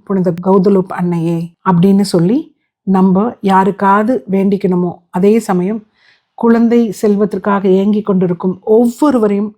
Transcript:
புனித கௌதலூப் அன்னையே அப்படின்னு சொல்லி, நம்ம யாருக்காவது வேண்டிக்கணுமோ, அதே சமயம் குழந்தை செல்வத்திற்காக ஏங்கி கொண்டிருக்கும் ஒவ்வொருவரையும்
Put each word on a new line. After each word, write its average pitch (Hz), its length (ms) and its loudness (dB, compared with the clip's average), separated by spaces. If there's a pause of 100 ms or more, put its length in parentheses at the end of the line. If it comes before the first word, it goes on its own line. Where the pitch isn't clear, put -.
புனித 185 380 -2
கௌதலூப் 190 460 2
அன்னையே 170 640 -4 (120)
அப்படின்னு 190 360 2
சொல்லி, 196 560 -2 (260)
நம்ம 190 580 0
யாருக்காவது 196 920 0
வேண்டிக்கணுமோ, 185 600 -2 (180)
அதே 202 280 2
சமயம் 208 480 -4 (480)
குழந்தை 233 580 2 (100)
செல்வத்திற்காக 202 600 -2
ஏங்கி 202 380 0
கொண்டிருக்கும் 185 600 -2
ஒவ்வொருவரையும் 220 960 0